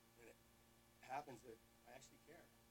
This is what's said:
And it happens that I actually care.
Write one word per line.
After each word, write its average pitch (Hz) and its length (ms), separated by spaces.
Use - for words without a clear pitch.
And 117 100
it - 60
happens 131 420
that 113 140
I 123 80
actually 117 260
care. 156 220